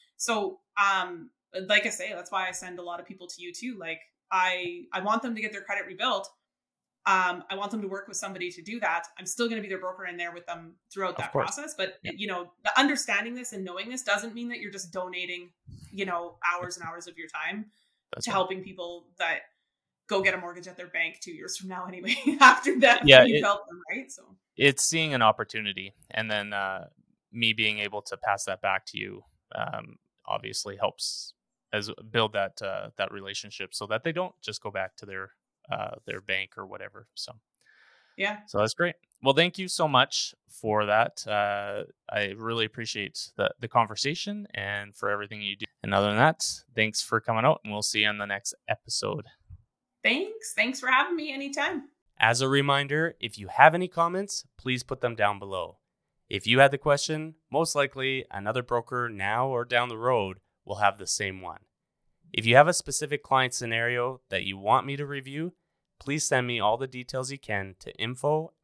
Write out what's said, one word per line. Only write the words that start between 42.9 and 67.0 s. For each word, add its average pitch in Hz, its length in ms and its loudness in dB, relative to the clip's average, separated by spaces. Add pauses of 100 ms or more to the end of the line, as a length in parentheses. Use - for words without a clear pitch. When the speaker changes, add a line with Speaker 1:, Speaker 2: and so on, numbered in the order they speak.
Speaker 2:
the, - 240 0
the 113 80 -8
conversation 117 840 0
and 101 420 -6
for - 140 -4
everything 104 320 -4
you 101 160 -6
do. 110 80 -10 (180)
And 101 120 0
other 101 140 4
than 104 80 2
that, 147 280 4 (300)
thanks 110 260 2
for 113 200 0
coming 113 260 0
out, 156 180 4
and 107 80 -8
we'll 104 100 -4
see 107 200 0
you 107 60 4
on 104 100 -2
the 101 80 -4
next 101 280 -6 (140)
episode. 107 580 -4 (760)
Speaker 1:
Thanks. 381 520 -2
Thanks 240 260 -2
for 254 80 -4
having 277 280 2
me 302 160 -6
anytime. 277 520 -4 (340)
Speaker 2:
As 117 220 4
a 135 80 2
reminder, 139 720 2
if - 180 -8
you 98 100 -10
have 151 260 10
any 180 140 -2
comments, 180 560 -2 (140)
please 127 240 -2
put - 180 -8
them 117 140 -2
down 104 240 2
below. 95 400 -8 (500)
If - 180 -4
you 120 140 4
had 139 100 10
the 139 80 -2
question, 156 560 0 (160)
most 160 240 0
likely 135 560 -2
another 107 320 -2
broker 120 460 -2
now 110 400 0
or 123 160 -2
down 123 240 2
the 113 100 -8
road 110 400 2 (260)
will 98 120 -8
have 101 220 4
the 92 80 -12
same 95 340 -4
one. 85 200 -12 (720)
If 113 140 -2
you 117 100 8
have 147 120 12
a 180 40 2
specific 143 500 -4
client 131 300 2
scenario 120 680 -2 (100)
that 92 140 -2
you 95 120 -4
want 107 300 4
me 139 100 -4
to 143 80 -6
review, 143 480 -8 (480)
please 143 240 -2
send 127 220 2
me 120 120 0
all 110 180 4
the 131 100 -4
details 127 440 -8